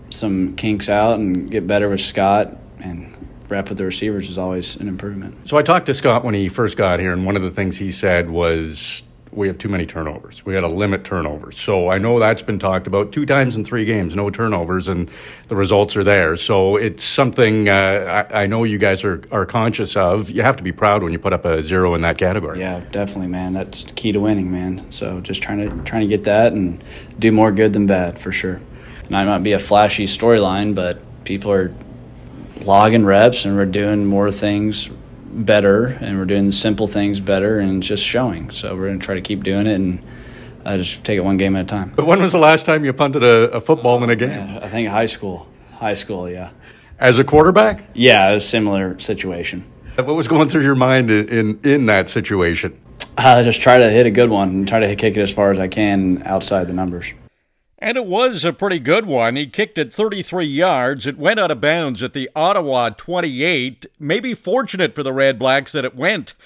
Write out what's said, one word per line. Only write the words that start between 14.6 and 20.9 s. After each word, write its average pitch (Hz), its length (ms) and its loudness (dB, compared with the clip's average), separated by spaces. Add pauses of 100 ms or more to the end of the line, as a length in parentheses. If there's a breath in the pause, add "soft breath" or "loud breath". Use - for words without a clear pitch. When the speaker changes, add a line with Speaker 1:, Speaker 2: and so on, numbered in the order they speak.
Speaker 2:
and 87 200 -4 (380 loud breath)
the - 80 -6
results 101 420 2
are 104 60 0
there. 92 340 4
So 98 400 2
it's 104 280 -2
something, 110 640 2
uh, 98 640 2
I, 104 100 0
I 101 40 0
know 113 180 0
you 104 140 -2
guys 95 260 0
are, 92 260 -2
are 95 160 -2
conscious 110 500 -2
of. 95 340 0
You 113 120 -2
have 131 140 2
to 90 80 -12
be 90 80 -6
proud 104 320 2